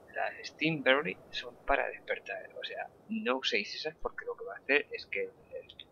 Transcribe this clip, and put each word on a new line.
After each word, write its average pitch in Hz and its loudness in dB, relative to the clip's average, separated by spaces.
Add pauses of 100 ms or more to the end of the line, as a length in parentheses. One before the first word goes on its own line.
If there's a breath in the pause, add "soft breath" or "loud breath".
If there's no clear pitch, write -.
(140)
las - -2
Steamberry, 151 4 (140)
son - -8 (100)
para 135 4
despertar. - -6 (100)
O - -8
sea, 95 -6 (200)
no 110 2
uséis 117 0
esas 156 -4
porque - -6
lo 95 -4
que - -10
va 98 -8
a - -10
hacer 143 2
es - -8
que 98 -2
el, 95 -6 (600)